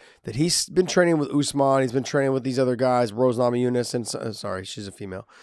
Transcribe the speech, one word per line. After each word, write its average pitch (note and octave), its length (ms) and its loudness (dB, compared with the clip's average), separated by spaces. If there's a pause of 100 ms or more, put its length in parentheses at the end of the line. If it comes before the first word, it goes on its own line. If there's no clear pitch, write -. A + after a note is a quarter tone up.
(240)
that G#2+ 120 -8
he's D#3+ 320 0
been F3+ 180 2
training F3 300 4
with D3 180 0
Usman. C#3 460 2
He's B2+ 120 0
been C3 100 0
training C3+ 320 0
with B2+ 100 -2
these B2+ 140 -2
other B2+ 180 2
guys, B2 340 2
Rose A#2 280 2
Namajunas, B2 560 0
and A#2+ 100 -2
s-, - 100 -8
uh, A2 200 -8
sorry, F#2+ 320 -8
she's G#2 200 -12
a G2 60 -14
female, F#2+ 340 -12 (160)